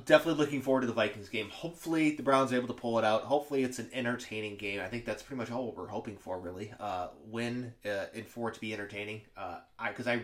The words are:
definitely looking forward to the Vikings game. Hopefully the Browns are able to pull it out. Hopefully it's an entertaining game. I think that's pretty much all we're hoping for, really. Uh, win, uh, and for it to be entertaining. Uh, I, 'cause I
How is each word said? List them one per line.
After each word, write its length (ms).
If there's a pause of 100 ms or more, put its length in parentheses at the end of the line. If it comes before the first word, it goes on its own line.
definitely 340
looking 220
forward 200
to 60
the 60
Vikings 360
game. 200
Hopefully 600
the 100
Browns 320
are 40
able 100
to 60
pull 260
it 60
out. 180
Hopefully 400
it's 160
an 120
entertaining 680
game. 220
I 80
think 180
that's 180
pretty 160
much 120
all 240
we're 120
hoping 300
for, 220
really. 400
Uh, 280 (180)
win, 480 (120)
uh, 280
and 140
for 220
it 60
to 60
be 120
entertaining. 480 (140)
Uh, 240 (200)
I, 140
'cause 140
I 60 (100)